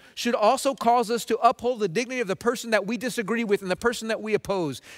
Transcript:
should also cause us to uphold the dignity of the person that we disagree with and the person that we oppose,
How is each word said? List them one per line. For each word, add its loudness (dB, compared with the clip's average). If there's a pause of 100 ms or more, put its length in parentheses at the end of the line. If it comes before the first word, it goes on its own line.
(160)
should -2
also 4
cause 2
us -2
to -2
uphold 2
the 0
dignity -2
of -2
the -2
person -4
that 2
we -4
disagree -2
with 2
and -4
the -2
person -2
that -2
we -6
oppose, -2 (160)